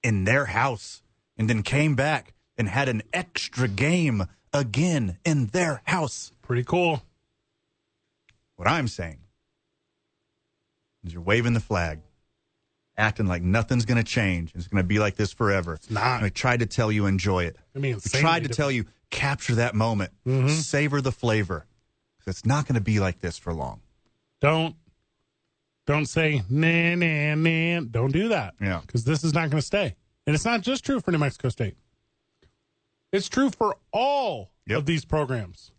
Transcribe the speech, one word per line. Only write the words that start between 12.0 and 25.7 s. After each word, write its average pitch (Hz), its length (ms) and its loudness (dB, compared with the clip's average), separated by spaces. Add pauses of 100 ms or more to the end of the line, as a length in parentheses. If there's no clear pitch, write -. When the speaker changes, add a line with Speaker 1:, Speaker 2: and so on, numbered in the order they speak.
Speaker 1:
acting 107 300 0
like 87 140 0
nothing's 110 440 2
gonna 117 180 2
change. 90 520 -2
It's 87 120 -10
gonna 98 160 0
be 101 160 2
like 104 160 2
this 104 180 -2
forever. 95 420 0
Speaker 2:
It's - 140 -20
not. 117 280 0
Speaker 1:
And 107 80 -2
I 95 40 0
tried 123 300 0
to 113 60 0
tell 107 260 0
you, 107 140 2
enjoy 92 400 0
it. 80 120 -8 (180)
Speaker 2:
I 135 40 -8
mean, 135 160 -2
Speaker 1:
We 98 60 -12 (180)
tried 165 240 4
to 139 60 -4
Speaker 2:
insanely 113 60 -6
Speaker 1:
tell 143 160 0
you, 117 140 -2 (240)
capture 139 460 -2
that 117 200 2
moment. 107 360 0 (140)
Speaker 2:
Mm-hmm. 131 240 2
Speaker 1:
Savor 147 520 0
the 131 100 0
flavor. 101 540 0 (540)
'Cause - 80 -10 (100)
it's - 80 -12
not 143 220 2
gonna 120 140 0
be 104 180 2
like 92 220 0
this 87 160 -6
for 85 160 -8
long. 65 280 -8 (600)
Speaker 2:
Don't, 160 340 2 (1120)